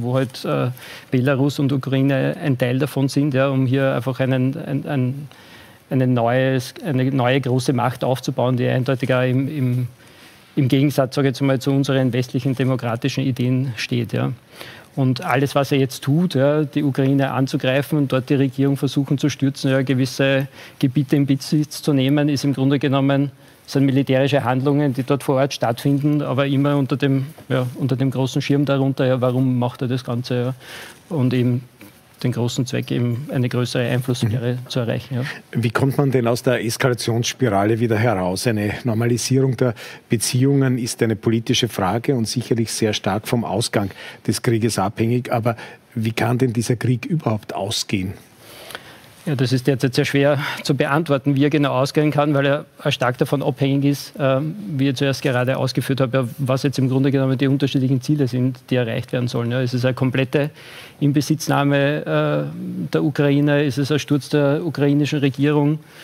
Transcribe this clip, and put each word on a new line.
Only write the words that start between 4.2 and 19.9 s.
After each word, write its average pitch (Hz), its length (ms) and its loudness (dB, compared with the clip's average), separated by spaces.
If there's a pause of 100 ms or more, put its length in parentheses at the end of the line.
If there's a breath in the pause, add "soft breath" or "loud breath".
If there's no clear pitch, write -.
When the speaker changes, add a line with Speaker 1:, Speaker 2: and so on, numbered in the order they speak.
Speaker 1:
ein, 143 280 -4
ein, 139 440 -4 (600 loud breath)
eine 127 180 2
neue, 127 520 2 (240)
eine 131 220 0
neue 131 340 2
große 127 320 0
Macht 123 320 -2
aufzubauen, 127 540 0
die 127 100 0
eindeutig 127 460 0
auch 127 100 2
im, 127 240 0
im, 127 400 -2 (680 loud breath)
im 135 140 2
Gegensatz, 135 440 2
sag 143 120 2
ich - 20 4
jetzt 135 140 -2
mal, 135 180 2
zu 135 100 -2
unseren 135 440 2
westlichen 127 420 -2
demokratischen 127 680 -2
Ideen 127 520 0
steht. 120 360 -4
Ja. 131 200 -2 (640 loud breath)
Und 131 260 0
alles, 135 320 0
was 143 180 0
er 147 60 4
jetzt 131 260 -2
tut, 170 300 2
ja, 143 300 2
die 147 180 -2
Ukraine 135 480 2
anzugreifen 135 720 0
und 135 120 0
dort 131 200 0
die - 20 4
Regierung 135 420 2
versuchen 139 440 -2
zu 151 100 0
stürzen, 135 400 -2
ja, 135 140 2
gewisse 135 640 0 (320 loud breath)